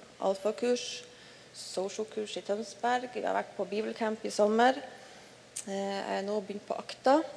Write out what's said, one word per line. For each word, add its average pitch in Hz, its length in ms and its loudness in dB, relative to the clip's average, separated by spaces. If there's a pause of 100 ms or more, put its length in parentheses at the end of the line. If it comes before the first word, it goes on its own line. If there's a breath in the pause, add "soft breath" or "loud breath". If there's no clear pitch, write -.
(220)
alfakurs, 214 840 0 (500 soft breath)
socialkurs 208 840 -4
i 185 40 -4
Tønsberg, 240 720 -2
jeg 202 100 -2
har 185 80 2
vært 202 240 -2
på 196 80 -2
bibelcamp 214 600 -2
i 208 40 -4
sommer. 220 460 6 (920 loud breath)
Eh, 196 60 -6
jeg 196 320 -2
har 196 160 0
nå 208 240 -2
begynt 202 220 -8
på - 100 -2
Akta - 460 4 (140)